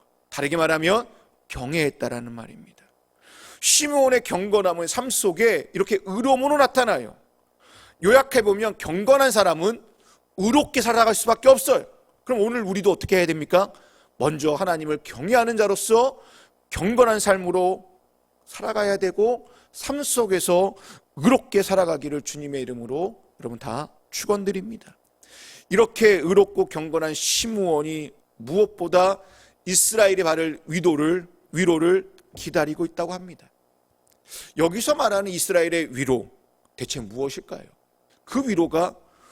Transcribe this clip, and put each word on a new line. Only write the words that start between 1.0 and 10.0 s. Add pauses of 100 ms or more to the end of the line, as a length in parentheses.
경외했다라는
말입니다. (800)
시므온의
경건함은
삶
속에
이렇게
의로움으로
나타나요. (880)
요약해보면
경건한
사람은 (540)